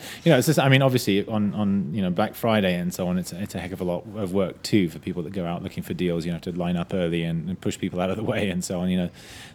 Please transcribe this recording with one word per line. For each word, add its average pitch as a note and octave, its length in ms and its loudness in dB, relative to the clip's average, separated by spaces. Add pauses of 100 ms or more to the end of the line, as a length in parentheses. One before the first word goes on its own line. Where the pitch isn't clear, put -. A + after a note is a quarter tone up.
(240)
you E3+ 80 6
know, C3+ 60 10
it's - 80 4
just, D#3+ 140 4
I C#3 100 6
mean, C3+ 140 8
obviously A#2+ 420 4
on, G#2+ 300 0
on, G2 400 0
you G2 80 0
know, F2+ 80 2
Black G#2+ 240 0
Friday G#2 400 2
and F2 180 -2
so F2+ 140 -2
on, F2+ 100 0
it's, F2 160 -6
it's F#2+ 220 -8
a F#2 40 -4
heck F2 120 -6
of F#2 100 -8
a - 20 -2
lot F2 200 -2 (120)
of F#2+ 180 -4
work F#2+ 280 0
too G2 260 4
for D2+ 120 -8
people F2 240 -6
that F2+ 100 -8
go F2+ 140 -4
out E2+ 160 -4
looking F#2 180 -8
for G2 140 -8
deals. E2+ 320 -2
You F2 40 -2
have E2 100 -6
to F#2 100 -6
line F2 260 -2
up E2+ 160 -4
early E2+ 300 0
and, E2 260 -4
and F2 100 -6
push - 200 -6
people F2+ 200 -4
out F#2 120 0
of - 60 -4
the G2 60 -6
way G#2 280 -2
and F2 120 -4
so F#2 180 -4
on. F#2 100 0
You F#2 60 2
know, F2 120 0 (460)